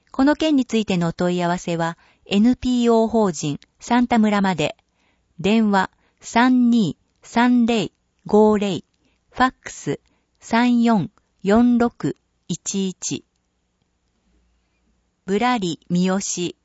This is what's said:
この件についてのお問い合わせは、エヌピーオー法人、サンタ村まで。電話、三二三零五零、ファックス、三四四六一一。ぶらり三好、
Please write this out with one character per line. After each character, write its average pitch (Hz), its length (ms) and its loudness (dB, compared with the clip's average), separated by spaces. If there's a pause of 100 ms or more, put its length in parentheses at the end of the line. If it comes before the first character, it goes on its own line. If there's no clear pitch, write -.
(120)
こ 269 140 0
の 294 100 2
件 311 200 0
に 262 100 2
つ - 120 -2
い 214 80 0
て 190 120 -2
の 170 100 0
お 170 60 -4
問 180 220 -2
い 180 60 -2
合 175 80 -2
わ 175 80 -2
せ 175 180 -6
は、 165 220 -4 (300)
エ 202 120 0
ヌ 240 160 4
ピ 247 320 -2
ー 233 60 4
オ 226 120 2
ー - 20 -2
法 214 240 0
人、 147 280 -6 (200)
サ 240 200 0
ン 247 60 2
タ 240 140 0
村 208 220 2
ま 190 120 0
で。 151 220 -4 (640)
電 208 320 0
話、 190 180 0 (300)
三 247 500 2
二 226 280 0 (260)
三 240 420 2
零 226 260 -2 (340)
五 214 320 4
零、 196 280 -4 (460)
フ - 80 -8
ァ 254 80 2
ッ 262 60 -4 (100)
ク - 80 -16
ス、 - 280 -8 (400)
三 240 420 0
四 226 280 0 (340)
四 233 340 2
六 233 380 -2 (320)
一 190 400 -6
一。 - 380 -10 (2000)
ぶ 196 140 -2
ら 247 180 0
り 180 220 -6 (100)
三 180 160 0
好、 185 600 -4